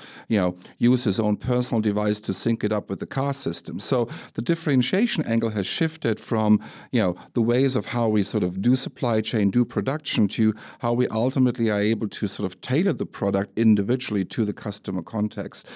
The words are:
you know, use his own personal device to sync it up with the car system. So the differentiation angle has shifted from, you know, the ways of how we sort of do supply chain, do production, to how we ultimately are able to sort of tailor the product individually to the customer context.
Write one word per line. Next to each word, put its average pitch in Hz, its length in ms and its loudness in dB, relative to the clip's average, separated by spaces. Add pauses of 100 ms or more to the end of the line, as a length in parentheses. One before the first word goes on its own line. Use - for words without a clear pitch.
(280)
you 110 100 2
know, 90 160 2 (220)
use 123 280 4
his 98 140 2
own 107 200 0
personal 123 420 0
device 107 400 0
to 95 140 0
sync 117 280 2
it 104 80 0
up 107 200 -4
with 98 100 -6
the 82 60 -8
car 139 260 -4
system. - 460 -2
So 120 320 2 (240)
the 143 80 -4
differentiation 160 800 0
angle 117 280 0
has 104 140 -2
shifted 156 540 -2
from, 107 400 2 (320)
you 120 80 2
know, 90 160 0 (160)
the 120 80 0
ways 120 360 2
of 104 100 -2
how 117 240 0
we 107 120 4
sort 101 220 2
of 92 160 -4
do 123 160 4
supply 117 460 0
chain, 107 260 0
do 120 160 2
production, 113 720 0
to 110 180 2 (260)
how 120 120 0
we 120 160 2
ultimately 120 640 0
are 104 100 0
able 107 280 0
to - 180 -2
sort - 180 0
of - 160 -6
tailor 160 320 0
the - 140 -4
product 101 520 -2
individually 107 680 2
to - 180 -2
the 101 80 -2
customer - 480 -4
context. 104 760 -6